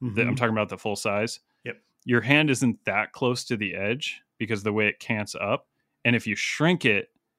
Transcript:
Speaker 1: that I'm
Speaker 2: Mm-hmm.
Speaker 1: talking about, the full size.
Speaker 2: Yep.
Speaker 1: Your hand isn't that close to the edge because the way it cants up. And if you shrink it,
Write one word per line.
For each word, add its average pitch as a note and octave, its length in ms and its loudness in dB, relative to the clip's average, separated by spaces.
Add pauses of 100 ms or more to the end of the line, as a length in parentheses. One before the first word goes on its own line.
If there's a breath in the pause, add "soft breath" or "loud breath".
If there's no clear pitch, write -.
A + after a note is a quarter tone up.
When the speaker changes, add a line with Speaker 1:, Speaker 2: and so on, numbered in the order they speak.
Speaker 1:
that B2+ 80 -6
I'm G2+ 60 -6
Speaker 2:
Mm-hmm. A2+ 200 0
Speaker 1:
talking A#2+ 200 2
about, G#2+ 140 0
the F#2+ 100 -8
full G#2 180 -4
size. G#2+ 440 -2 (240)
Speaker 2:
Yep. A#2+ 120 -10 (280)
Speaker 1:
Your A#2+ 160 4
hand C#3+ 300 4
isn't C3 340 0
that G2+ 280 -2
close B2 320 -2
to A#2+ 120 -2
the G#2 180 -4
edge G2+ 460 -4 (180)
because G#2+ 240 -4
the G#2+ 100 0
way G#2+ 160 2
it - 120 -2
cants G#2+ 340 -4
up. G2+ 320 -4 (380)
And A#2+ 100 6
if A2 120 -2
you G#2 100 -2
shrink - 480 0
it, G#2 240 2 (300)